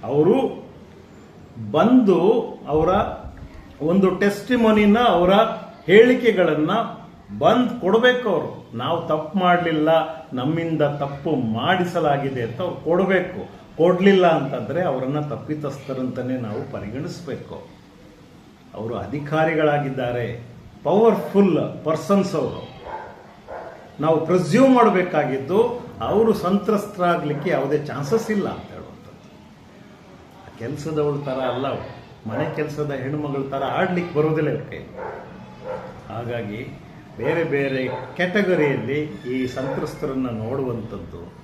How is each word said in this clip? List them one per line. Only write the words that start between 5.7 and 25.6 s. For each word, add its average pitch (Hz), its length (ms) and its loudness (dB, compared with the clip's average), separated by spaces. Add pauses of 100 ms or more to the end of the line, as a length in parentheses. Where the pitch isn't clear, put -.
ಹೇಳಿಕೆಗಳನ್ನ 185 840 6 (680)
ಬಂದ್ 220 420 2
ಕೊಡ್ಬೇಕು 233 480 4
ಅವರು. - 440 -4
ನಾವು 143 340 -4
ತಪ್ಪು 156 320 -2
ಮಾಡ್ಲಿಲ್ಲ, 170 500 4 (440)
ನಮ್ಮಿಂದ 156 480 -2
ತಪ್ಪು 143 540 -2
ಮಾಡಿಸಲಾಗಿದೆ 139 1040 0
ಅಂತ 113 200 -6
ಅವ್ರು 175 140 -4
ಕೊಡ್ಬೇಕು. 185 720 0 (280)
ಕೊಡ್ಲಿಲ್ಲ 180 500 6
ಅಂತಂದ್ರೆ 139 560 0
ಅವರನ್ನ 139 360 -2
ತಪ್ಪಿತಸ್ಥರಂತಾನೆ 131 1160 -6
ನಾವು 117 340 -8
ಪರಿಗಣಿಸ್ಬೇಕು. 113 1040 -10 (1000)
ಅವರು 113 220 -8
ಅಧಿಕಾರಿಗಳಾಗಿದ್ದಾರೆ, 143 1600 -2 (280)
ಪವರ್‌ಫುಲ್ 196 1000 2
ಪರ್ಸನ್ಸ್ 160 500 0
ಅವರು. - 400 -4 (1200)
ನಾವು 156 260 2
ಪ್ರಿಸ್ಯೂಮ್ 185 500 6
ಮಾಡ್ಬೇಕಾಗಿದ್ದು 180 1120 2 (160)